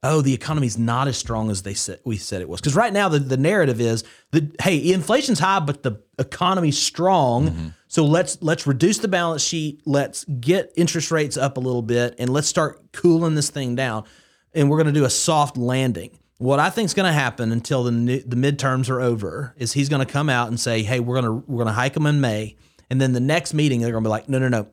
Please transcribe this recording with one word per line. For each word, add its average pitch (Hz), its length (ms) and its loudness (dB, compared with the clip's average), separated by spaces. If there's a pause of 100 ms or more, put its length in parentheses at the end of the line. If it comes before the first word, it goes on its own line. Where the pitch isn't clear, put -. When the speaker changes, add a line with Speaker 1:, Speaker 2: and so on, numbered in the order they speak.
Speaker 1:
Oh, 151 180 2
the 135 140 4
economy's 139 420 -2
not 117 320 0
as 123 80 -2
strong 110 340 -2
as 95 120 -4
they 98 100 -10
said, - 320 -8
we 110 140 -4
said 92 240 -8
it 78 60 -10
was." 87 120 -10
'Cause 147 160 -2
right 220 160 2
now 202 160 2
the, 156 100 2
the 131 200 0
narrative 147 420 2
is 113 240 0 (280)
that, 147 280 0
"Hey, 170 320 2
inflation's 208 460 0
high, 190 220 2
but 143 220 -4
the 110 200 -4 (160)
economy's 180 600 0
strong. 156 720 2
Speaker 2:
Mm-hmm. 80 200 -4 (200)
Speaker 1:
So 160 160 2
let's, - 380 2
let's 160 240 0
reduce 160 320 2
the 214 100 -2
balance 175 340 0
sheet. 156 440 -4
Let's 139 380 -2
get 147 520 0
interest 170 340 0
rates 156 260 0
up 135 200 -2
a 131 40 -6
little 127 220 -2
bit, 120 360 0
and 123 120 -2
let's 143 180 0
start - 440 -4
cooling 165 420 2
this 147 160 0
thing 127 260 -6
down. 117 280 -2 (480)
And 143 160 4
we're 147 100 4
gonna 156 140 4
do 147 120 4
a - 60 2
soft 151 460 0
landing." 123 600 -2 (200)
What 135 200 2
I 156 100 4
think's 196 260 -2
gonna 185 180 2
happen 123 400 0
until 120 320 -2
the, 120 60 0 (360)
the 120 100 -4
midterms 131 540 0
are 127 100 -2
over 117 560 -4
is 120 160 -6
he's 139 160 0
gonna 139 160 2
come 147 240 -2
out 120 200 0
and 117 120 -4
say, 113 220 0
"Hey, 123 180 -2
we're 120 140 -2
gonna, 123 180 0
we're 127 320 -6
gonna 110 80 0
hike 127 240 0
'em 160 100 0
in 147 140 2
May." 107 360 -2 (340)
And 131 100 0
then 131 120 2
the 123 80 2
next 156 340 0
meeting, 147 260 2
they're 117 120 -2
gonna 113 120 -2
be 107 60 0
like, 110 180 -4
"No, 135 100 0
no, 131 100 0
no. 113 240 -2